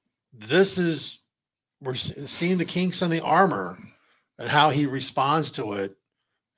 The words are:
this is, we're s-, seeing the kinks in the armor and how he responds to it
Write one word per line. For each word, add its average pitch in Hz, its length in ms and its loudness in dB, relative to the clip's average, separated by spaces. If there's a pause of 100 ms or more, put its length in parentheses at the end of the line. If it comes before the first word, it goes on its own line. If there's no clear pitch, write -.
(340)
this 143 440 2
is, 165 420 -4 (640)
we're 135 100 -6
s-, - 240 -6 (140)
seeing 180 280 0
the 165 80 -2
kinks 180 360 -2
in 180 100 0
the 165 100 0
armor 151 560 2 (600)
and 117 100 -8
how 151 200 6
he 143 160 2
responds 135 680 0
to 107 220 -6
it 98 200 -4 (640)